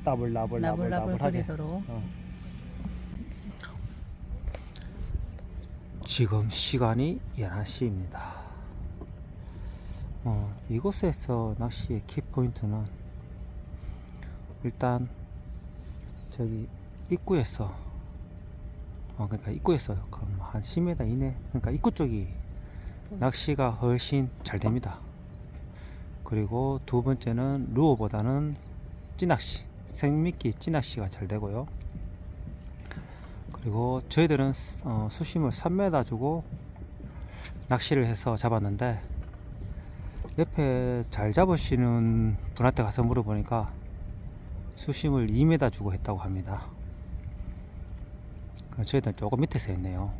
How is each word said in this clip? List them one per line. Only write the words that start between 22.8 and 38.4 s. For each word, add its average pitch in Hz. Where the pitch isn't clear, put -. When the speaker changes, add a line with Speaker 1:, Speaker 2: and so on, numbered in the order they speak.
Speaker 2:
음. 202
Speaker 1:
낚시가 131
훨씬 123
잘 -
됩니다. 110
그리고 120
두 123
번째는 127
루어보다는 131
찌낚시, -
생미끼 151
찌낚시가 123
잘 98
되고요. 107
그리고 123
저희들은, 143
어, 107
수심을 156
삼 175
미터 170
주고 143
낚시를 127
해서 113
잡았는데 107